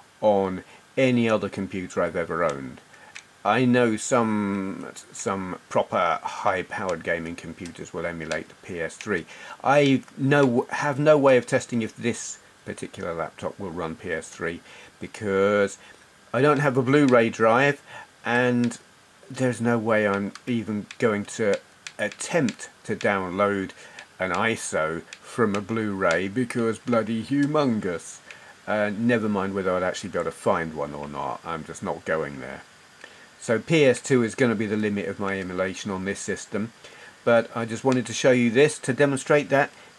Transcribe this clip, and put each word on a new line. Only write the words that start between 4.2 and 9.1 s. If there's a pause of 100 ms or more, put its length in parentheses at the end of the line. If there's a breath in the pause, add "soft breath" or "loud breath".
some (100)
proper
high-powered
gaming
computers
will
emulate
the (120)
P
S
three. (360 loud breath)